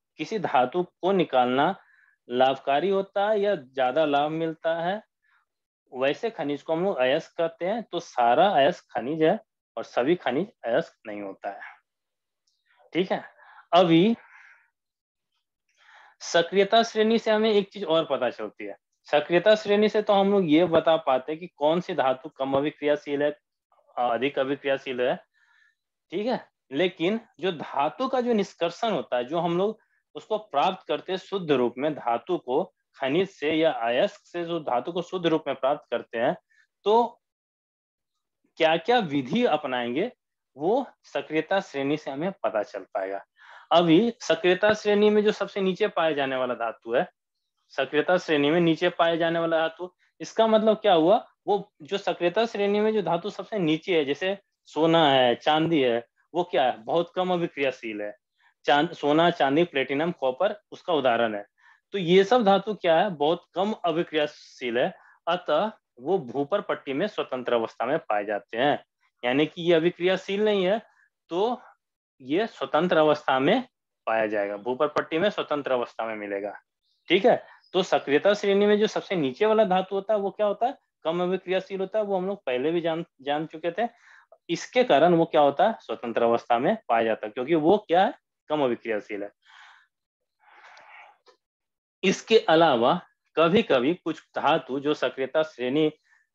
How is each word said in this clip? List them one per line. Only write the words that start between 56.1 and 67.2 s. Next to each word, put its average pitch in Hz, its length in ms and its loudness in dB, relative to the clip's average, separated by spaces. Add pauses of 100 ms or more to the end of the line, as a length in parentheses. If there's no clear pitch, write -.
वो 175 100 -2
क्या 151 200 0
है? 110 200 -2
बहुत 165 300 -2
कम 185 180 -2
अभिक्रियाशील 131 680 -4
है। 104 140 -10 (480)
चांद-, 156 300 2
सोना, 160 360 2
चांदी, 151 340 2
प्लेटिनम, 143 480 -2
कॉपर 180 580 -4
उसका 156 220 -8
उदाहरण 117 420 2
है। 104 120 -10 (460)
तो 202 60 -6
ये 185 260 4
सब 240 200 2
धातु 196 300 2
क्या 165 240 2
है? 202 120 0
बहुत 156 440 -2
कम 202 180 -2
अभिक्रियाशील 151 1080 -4
है, 180 200 -2 (300)
अतः 175 440 -2 (280)
वो 170 180 -2
भूपर 139 420 -4
पट्टी 147 320 -8
में 165 140 -2
स्वतंत्र 127 460 -6